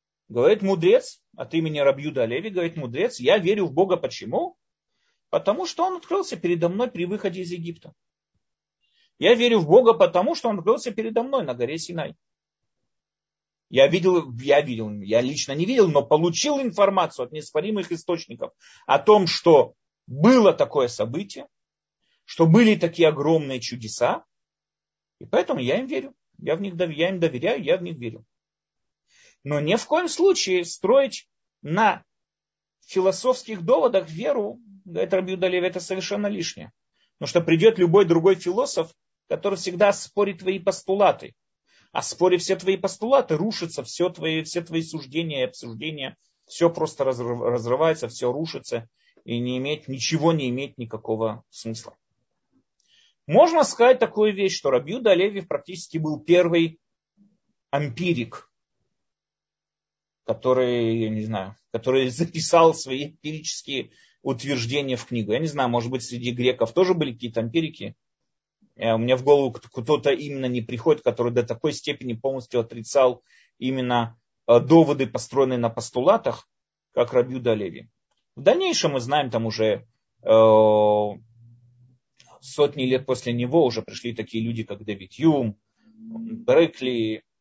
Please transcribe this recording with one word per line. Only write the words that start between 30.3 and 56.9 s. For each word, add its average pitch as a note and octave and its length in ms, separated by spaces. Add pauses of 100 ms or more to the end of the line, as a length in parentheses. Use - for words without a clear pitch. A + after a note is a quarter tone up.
строить A#3+ 640 (360)
на F#3 400 (800)
философских F#3+ 800
доводах A3+ 480
веру, A#3 480 (260)
говорит F3+ 260
Рабби F#3 200
Юда F#3 160
Леви, F3+ 220
это F3+ 100
совершенно F#3+ 480
лишнее. F3+ 440 (460)
Потому - 120
что F3 120
придёт E3 380
любой F3+ 260
другой E3+ 300
философ, F#3 580 (340)
который F#3+ 280
всегда F#3+ 360
спорит G3+ 480
твои F#3+ 200
постулаты. F#3+ 720 (580)
А E3 120
споря F3+ 340
все F#3+ 180
твои F#3+ 220
постулаты, A3 600
рушатся E3+ 460
всё F3 280
твои, D#3+ 320
все E3+ 180
твои E3 220
суждения D3+ 580
и B2+ 40
обсуждения. C3 680 (300)
Всё E3+ 240
просто D#3+ 360
разрыв-, A#2+ 360
разрывается, B2 640
всё B2 240
рушится C3 560 (380)
и A#2+ 140
не B2 180
имеет, D3 300
ничего C#3+ 440
не D3 180
имеет C3+ 280
никакого A2 720
смысла. - 480 (1300)
Можно D#4 340
сказать B3+ 360
такую G#3+ 340
вещь, F#3+ 240
что C#3 140
Рабби C3+ 220
Юда A3+ 200
Леви G3 280
практически F3 580
был D#3 200
первый E3+ 600 (920)